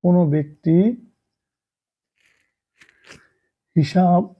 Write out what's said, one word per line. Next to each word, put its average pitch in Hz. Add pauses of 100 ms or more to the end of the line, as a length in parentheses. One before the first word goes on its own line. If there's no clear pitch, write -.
কোনো 180
ব্যক্তি 151 (3000)
হিসাব 175 (180)